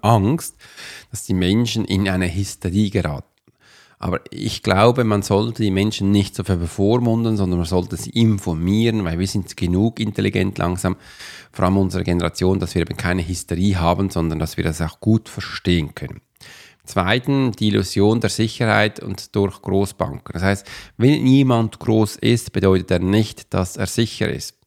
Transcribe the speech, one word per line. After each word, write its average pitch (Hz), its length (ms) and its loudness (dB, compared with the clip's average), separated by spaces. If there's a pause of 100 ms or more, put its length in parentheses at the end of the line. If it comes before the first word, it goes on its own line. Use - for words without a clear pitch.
Angst, 117 540 2 (540)
dass - 140 -12
die - 100 -2
Menschen 107 500 0
in 92 240 0
eine 92 240 -2
Hysterie 95 580 -2
geraten. 85 360 -4 (760)
Aber 85 200 -4 (100)
ich - 320 -6
glaube, 113 400 4
man 104 200 2
sollte 110 420 0
die 98 80 2
Menschen 98 400 0
nicht 101 240 2
so 98 80 -6
bevormunden, 110 920 0
sondern 90 220 0
man 85 80 0
sollte 90 300 -2
sie - 140 -10
informieren, 107 960 2
weil 82 140 -4
wir 92 80 0
sind - 300 -6
genug 92 420 0
intelligent 98 580 -2
langsam, 90 400 -2 (540)
vor - 140 -4
allem 95 140 4
unsere 92 260 0
Generation, 87 560 0
dass 90 160 -4
wir 87 60 2
eben - 140 -6
keine 87 300 -2
Hysterie 90 480 -2
haben, 87 340 2
sondern 82 300 -2
dass 82 180 -6
wir 87 60 -2
das 80 180 -2
auch 78 200 -6
gut 110 280 2
verstehen - 680 -4
können. - 240 -12 (680)
Zweiten 123 640 0
die 107 160 0
Illusion 104 520 2
der 110 100 0
Sicherheit 107 680 0
und - 380 -8
durch 101 260 -2
Großbanken. 95 680 -4
Das 85 100 -8
heißt, 98 240 0 (300)
wenn 135 260 4
niemand 127 560 4
groß 110 380 2
ist, - 360 0
bedeutet 95 380 2
er 90 80 2
nicht, 101 560 0
dass 95 220 -2
er - 100 -4
sicher - 420 -2
ist. - 280 -10 (100)